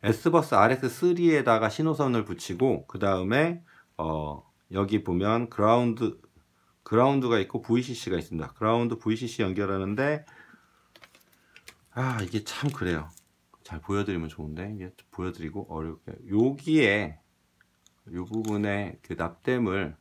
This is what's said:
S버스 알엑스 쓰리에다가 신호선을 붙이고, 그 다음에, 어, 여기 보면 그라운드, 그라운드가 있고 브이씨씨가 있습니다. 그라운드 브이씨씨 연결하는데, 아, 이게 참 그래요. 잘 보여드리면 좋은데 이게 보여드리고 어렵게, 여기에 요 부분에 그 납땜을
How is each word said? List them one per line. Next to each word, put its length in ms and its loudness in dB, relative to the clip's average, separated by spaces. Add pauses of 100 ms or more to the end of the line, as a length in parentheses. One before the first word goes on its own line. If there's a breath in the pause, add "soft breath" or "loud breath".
S버스 520 2
알엑스 320 4
쓰리에다가 800 4
신호선을 560 0
붙이고, 640 -2
그 100 -12
다음에, 640 0 (340 soft breath)
어, 540 -6 (220)
여기 320 2
보면 440 0
그라운드, 720 2 (640)
그라운드가 560 4
있고 240 -2
브이씨씨가 560 0
있습니다. 360 -8
그라운드 440 0
브이씨씨 440 -2
연결하는데, 800 -2 (1700 loud breath)
아, 300 -2
이게 200 -4
참 300 -4
그래요. 360 -4 (540)
잘 180 -12
보여드리면 480 -2
좋은데 460 -10
이게 180 -12 (200)
보여드리고 600 -8
어렵게, 420 -10 (180)
여기에 880 2 (920)
요 120 -6
부분에 760 -4
그 100 -10
납땜을 880 -2